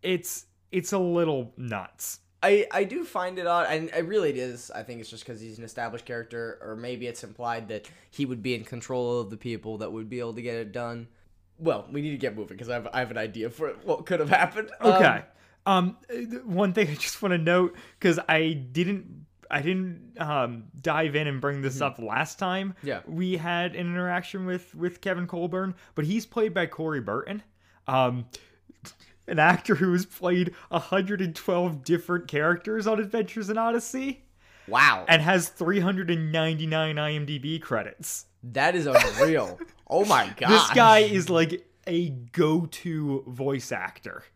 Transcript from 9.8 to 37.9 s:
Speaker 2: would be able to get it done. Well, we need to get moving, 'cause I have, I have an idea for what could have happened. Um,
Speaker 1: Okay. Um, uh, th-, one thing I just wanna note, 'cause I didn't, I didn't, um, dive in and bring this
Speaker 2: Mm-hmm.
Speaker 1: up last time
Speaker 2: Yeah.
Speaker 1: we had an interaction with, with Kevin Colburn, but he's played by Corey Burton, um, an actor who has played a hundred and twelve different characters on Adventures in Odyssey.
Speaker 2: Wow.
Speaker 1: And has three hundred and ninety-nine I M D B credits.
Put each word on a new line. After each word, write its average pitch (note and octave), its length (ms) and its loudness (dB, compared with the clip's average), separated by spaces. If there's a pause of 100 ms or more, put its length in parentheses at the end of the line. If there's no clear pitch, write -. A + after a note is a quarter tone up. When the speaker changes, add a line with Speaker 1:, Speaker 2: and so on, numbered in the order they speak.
Speaker 2:
would A2+ 160 -10
be B2 120 -8
able A#2 140 -6
to A#2+ 80 -10
get A#2 140 -6
it A2 160 -8
done. A#2 340 -8 (520)
Well, C#3 340 0
we C#3+ 80 -4
need D3+ 120 -4
to C#3+ 40 -6
get G#2 180 -4
moving, G2+ 220 -10
'cause A#2 140 -12
I A#2+ 60 -2
have, A#2 180 -6
I B2+ 60 0
have A#2+ 100 -4
an A2 80 -6
idea A2 320 -6
for D3 240 -6 (100)
what E3+ 220 -2
could F3 140 0
have C#3+ 100 2
happened. F#3+ 400 2 (100)
Um, A3+ 140 8
Speaker 1:
Okay. C#3 280 6 (440)
Um, F#3 320 4 (100)
uh, B3 60 -10
th-, A#3+ 300 -8
one F#3+ 280 2
thing G3 160 2
I D3+ 60 -4
just - 260 -6
wanna F#3 160 0
note, F3 400 4 (240)
'cause E3+ 260 4
I D#3+ 260 2 (200)
didn't, E3+ 540 -4 (240)
I - 100 0
didn't, F#3 580 -4
um, B2+ 460 -2 (160)
dive D#3 360 0
in D3+ 100 0
and C#3 140 -4
bring C#3+ 200 -2
this C3+ 140 -2
Speaker 2:
Mm-hmm. C3+ 80 -2
Speaker 1:
up C3+ 160 -2
last A#2 400 -2
time F#3+ 440 -4
Speaker 2:
Yeah. B2 240 -4
Speaker 1:
we F3+ 300 -2
had F3 380 -2
an F3 140 -4
interaction F3+ 580 -4
with, F3+ 300 -6
with F3 260 -4
Kevin F3+ 240 -2
Colburn, F3+ 480 -4 (220)
but D3+ 100 0
he's A3 180 0
played G#3+ 300 -2
by F3+ 120 2
Corey D#3+ 340 -4
Burton, G3+ 420 -4 (460)
um, B2 360 2 (1000)
an D#3 120 -2
actor F3 380 6
who F3+ 160 2
has F3+ 140 2
played F3+ 480 0 (160)
a F3 80 0
hundred F#3+ 420 -2
and F3 160 -2
twelve F3 480 -2
different F3 420 -2
characters F3 600 0
on A3 120 2
Adventures G#3+ 520 -4
in A3 80 -2
Odyssey. A#3+ 640 -2 (420)
Speaker 2:
Wow. A2+ 420 6
Speaker 1:
And E3 140 8
has F3 260 4
three F#3+ 320 0
hundred F#3 300 0
and D#3+ 220 -2
ninety-nine D#3+ 680 0
I D3+ 140 -2
M D3 140 -4
D D3 120 -6
B D3+ 200 -6
credits. - 680 -6 (160)